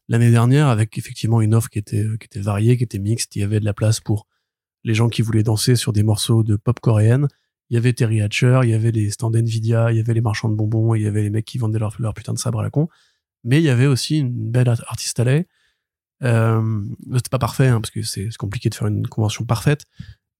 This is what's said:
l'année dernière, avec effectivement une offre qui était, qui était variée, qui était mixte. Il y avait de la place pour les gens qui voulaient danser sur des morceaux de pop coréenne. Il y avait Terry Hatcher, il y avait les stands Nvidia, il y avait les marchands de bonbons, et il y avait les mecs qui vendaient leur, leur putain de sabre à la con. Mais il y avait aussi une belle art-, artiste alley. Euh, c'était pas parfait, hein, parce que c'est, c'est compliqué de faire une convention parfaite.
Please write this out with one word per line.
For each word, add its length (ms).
l'année 220
dernière, 360
avec 300
effectivement 440
une 120
offre 160
qui 100
était, 260
qui 100
était 120
variée, 380
qui 80
était 120
mixte. 380
Il 40
y 40
avait 160
de 60
la 80
place 260
pour 260
les 80
gens 160
qui 120
voulaient 220
danser 320
sur 160
des 100
morceaux 420
de 120
pop 240
coréenne. 480
Il 40
y 40
avait 140
Terry 300
Hatcher, 420
il 60
y 40
avait 180
les 180
stands 240
Nvidia, 580
il 60
y 20
avait 140
les 80
marchands 260
de 80
bonbons, 400
et 40
il 40
y 40
avait 160
les 60
mecs 140
qui 140
vendaient 220
leur, 200
leur 140
putain 180
de 80
sabre 220
à 20
la 60
con. 180
Mais 160
il 60
y 40
avait 160
aussi 340
une 120
belle 200
art-, 180
artiste 320
alley. 260
Euh, 580
c'était 140
pas 100
parfait, 280
hein, 140
parce 100
que 100
c'est, 300
c'est 60
compliqué 320
de 60
faire 120
une 200
convention 360
parfaite. 400